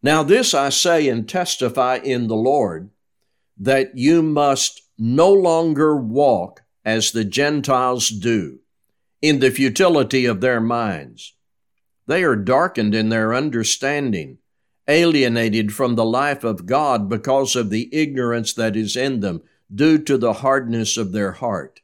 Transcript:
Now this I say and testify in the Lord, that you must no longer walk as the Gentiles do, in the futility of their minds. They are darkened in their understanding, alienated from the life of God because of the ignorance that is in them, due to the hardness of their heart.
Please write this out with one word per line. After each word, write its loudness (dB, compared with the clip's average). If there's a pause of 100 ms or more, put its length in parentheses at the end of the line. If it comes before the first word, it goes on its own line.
Now 2
this 2
I 0
say 2
and -2
testify -2
in -4
the -2
Lord, 0 (680)
that 0
you 4
must 0 (160)
no 4
longer 4
walk 0 (200)
as -2
the -2
Gentiles 0
do, -4 (600)
in 2
the 4
futility 2
of 0
their 0
minds. -6 (720)
They 0
are 2
darkened 0
in 0
their 0
understanding, -4 (500)
alienated 2
from 0
the 0
life -2
of -4
God 0
because 0
of -2
the -4
ignorance -2
that -2
is -4
in -2
them, -4 (320)
due 4
to 0
the 0
hardness -2
of -4
their -2
heart. -8